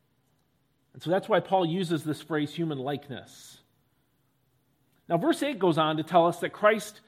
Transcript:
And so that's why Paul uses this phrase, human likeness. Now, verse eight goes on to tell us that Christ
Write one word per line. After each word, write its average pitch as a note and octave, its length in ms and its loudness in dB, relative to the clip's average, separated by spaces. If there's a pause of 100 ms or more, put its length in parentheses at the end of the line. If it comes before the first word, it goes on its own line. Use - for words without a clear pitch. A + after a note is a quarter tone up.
(920)
And C3 80 -20
so D#3 100 -4
that's G3 180 -2
why G3 100 4
Paul F#3 260 0
uses E3 380 -2
this D3+ 180 -6
phrase, D3+ 320 -4
human D#3+ 260 -4
likeness. B2+ 800 -12 (1500)
Now, E3 100 0
verse C#4+ 260 0
eight C4+ 160 -4
goes F3 180 4
on D#3 200 2
to D#3 60 -4
tell E3+ 240 4
us E3+ 120 -2
that E3 120 -4
Christ - 560 0